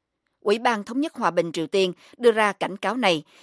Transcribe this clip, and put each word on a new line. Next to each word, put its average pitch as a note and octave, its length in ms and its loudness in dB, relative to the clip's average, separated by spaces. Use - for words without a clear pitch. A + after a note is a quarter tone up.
Ủy G#3+ 180 0
ban A3+ 260 -2
Thống A#3+ 160 -6
nhất D#4+ 140 -4
Hòa G#3+ 160 -2
bình E3+ 220 0
Triều D#3+ 140 -4
Tiên F#3+ 260 0
đưa A#3+ 140 4
ra G#3 200 2
cảnh - 240 -6
cáo G#3 200 -4
này F#3 260 0